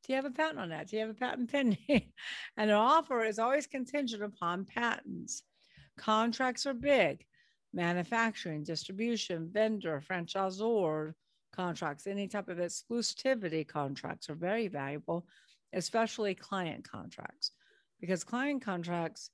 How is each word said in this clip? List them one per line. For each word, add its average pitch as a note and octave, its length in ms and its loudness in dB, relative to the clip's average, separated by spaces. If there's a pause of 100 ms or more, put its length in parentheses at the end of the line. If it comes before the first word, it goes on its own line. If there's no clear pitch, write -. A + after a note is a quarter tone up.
"Do C4 100 -4
you C4 40 2
have C4+ 80 0
a C#4+ 60 -4
patent D#4 280 0
on F3+ 120 -4
that? D#3 180 -6
Do G#3+ 80 -4
you G#3+ 60 0
have A3 80 -4
a G#3+ 40 -8
patent B3 380 -4
pending?" C4 260 4 (100)
<laughs> - 680 0
And G#3+ 140 4
an G#3 60 8
offer B3+ 480 6
is G#3+ 140 0
always B3+ 280 2
contingent B3 560 -2
upon F#3+ 420 -2
patents. - 800 -2 (560)
Contracts A#3 680 2
are C4+ 80 -2
big. A#3+ 500 4 (480)
Manufacturing, F3 920 0
distribution, F#3 920 -2
vendor, G3+ 560 2
franchisor F#3 1040 0 (380)
contracts, E3 540 -4
any G3 220 -2
type G3 200 -6
of E3+ 100 -6
exclusivity F3+ 1080 -2
contracts D3 640 -4
are D3+ 60 -4
very G3 320 0
valuable, D3 580 -4 (460)
especially G#3+ 640 0
client - 520 -6
contracts, - 600 -8 (500)
because F3 220 0
client C4+ 400 -2
contracts F3 720 -2